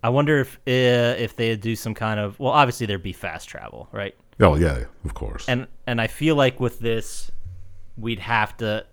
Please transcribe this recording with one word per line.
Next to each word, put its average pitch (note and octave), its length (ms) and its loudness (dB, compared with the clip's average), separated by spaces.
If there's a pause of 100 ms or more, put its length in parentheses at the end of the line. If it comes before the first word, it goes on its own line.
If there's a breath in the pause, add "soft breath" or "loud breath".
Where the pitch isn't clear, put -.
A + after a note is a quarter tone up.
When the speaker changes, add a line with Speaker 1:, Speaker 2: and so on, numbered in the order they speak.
Speaker 1:
I A#2 60 2
wonder C#3+ 320 4
if, - 160 -4 (100)
uh, B2 560 4
if A2 140 -6
they'd A2+ 240 0
do A2+ 160 -2
some A2 180 -4
kind A2 240 -2
of, G2+ 220 -4
well, C3 120 0
obviously B2 340 4
there'd G2 160 -4
be F#2+ 100 -8
fast E2 360 -10
travel, - 440 -16
right? G2+ 220 -8 (260)
Speaker 2:
Oh, E2 160 8
yeah, D2 280 2 (200)
of - 100 -6
course. - 340 -10
Speaker 1:
And, B2+ 200 -2 (180)
and A#2 140 -2
I A2+ 80 0
feel D#3 260 2
like C3 240 4
with B2 220 -2
this, A2+ 500 -2 (680)
we'd A2+ 220 -4
have A2 380 0
to G#2+ 360 -4